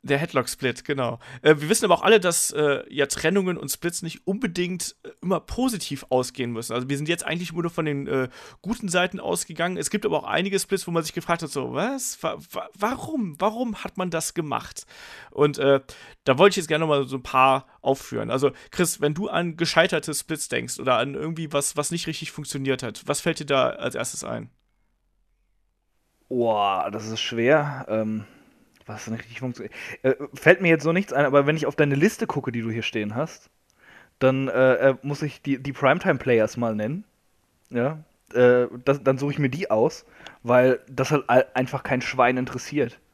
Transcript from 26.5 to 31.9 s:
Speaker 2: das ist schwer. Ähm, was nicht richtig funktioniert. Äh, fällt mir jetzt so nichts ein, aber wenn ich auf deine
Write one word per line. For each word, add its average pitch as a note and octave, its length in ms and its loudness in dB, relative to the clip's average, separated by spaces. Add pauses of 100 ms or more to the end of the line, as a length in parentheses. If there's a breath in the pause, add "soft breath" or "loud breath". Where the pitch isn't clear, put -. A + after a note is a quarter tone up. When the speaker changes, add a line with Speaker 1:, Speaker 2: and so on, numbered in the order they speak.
Speaker 2:
das G#2+ 160 -8
ist A2 120 -6
schwer. C3+ 680 0
Ähm, A2 360 -2 (640 soft breath)
was - 220 -14
nicht A2+ 120 -6
richtig A#2 200 -16
funktioniert. A#2+ 320 -10 (300 loud breath)
Äh, C3 100 2 (220)
fällt F3+ 260 6
mir F3+ 80 2
jetzt D#3+ 140 4
so D#3+ 100 0
nichts F#3+ 220 -2
ein, C#3+ 100 4
aber C#3 220 4
wenn D#3 100 2
ich D3+ 80 -4
auf B2+ 100 0
deine C#3+ 200 4